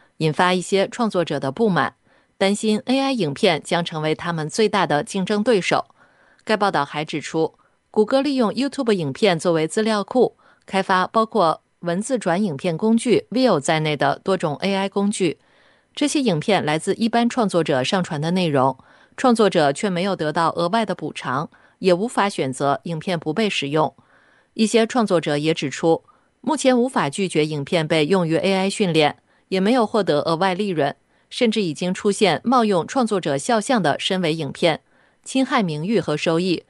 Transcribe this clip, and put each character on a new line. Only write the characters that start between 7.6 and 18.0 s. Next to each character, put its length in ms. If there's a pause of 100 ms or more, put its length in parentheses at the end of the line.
谷 140
歌 160
利 140
用 180
YouTube 400
影 180
片 280
作 160
为 120
资 140
料 240
库， 320 (300)
开 160
发 240
包 180
括 380 (180)
文 220
字 160
转 240
影 120
片 220
工 180
具 360
Veo 280
在 220
内 160
的 220
多 180
种 200
A 180
I 160
工 200
具。 280 (560)
这 120
些 140
影 180
片 240
来 160
自 140
一 160
般 180
创 220
作 160
者 180
上 220